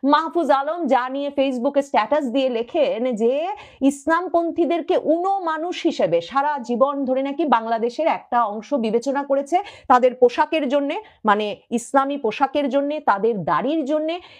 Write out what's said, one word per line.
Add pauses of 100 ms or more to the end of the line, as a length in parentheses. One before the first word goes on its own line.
মাহফুজ
আলম
যা
নিয়ে
Facebook-এ
স্ট্যাটাস
দিয়ে
লেখেন
যে (320)
ইসলামপন্থীদেরকে
উনো
মানুষ
হিসেবে
সারা
জীবন
ধরে
নাকি
বাংলাদেশের
একটা
অংশ
বিবেচনা
করেছে (260)
তাদের
পোশাকের
জন্যে, (260)
মানে (140)
ইসলামী
পোশাকের
জন্যে,
তাদের
দাড়ির
জন্যে, (200)